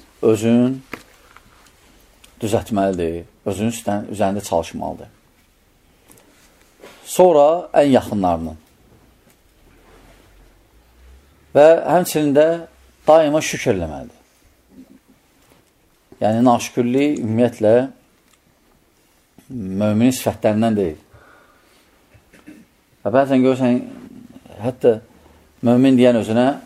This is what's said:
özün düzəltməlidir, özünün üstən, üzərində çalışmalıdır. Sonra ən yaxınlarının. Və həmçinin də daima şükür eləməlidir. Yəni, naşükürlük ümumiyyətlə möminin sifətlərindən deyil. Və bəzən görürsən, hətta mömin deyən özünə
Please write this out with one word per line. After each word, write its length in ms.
özün 600
düzəltməlidir, 840
özünün 240
üstən, 400
üzərində 320
çalışmalıdır. 640
Sonra 420
ən 200
yaxınlarının. 680
Və 140
həmçinin 500
də 100
daima 340
şükür 360
eləməlidir. 460
Yəni, 240
naşükürlük 720
ümumiyyətlə 540
möminin 640
sifətlərindən 640
deyil. 220
Və 80
bəzən 300
görürsən, 380
hətta 320
mömin 320
deyən 240
özünə 240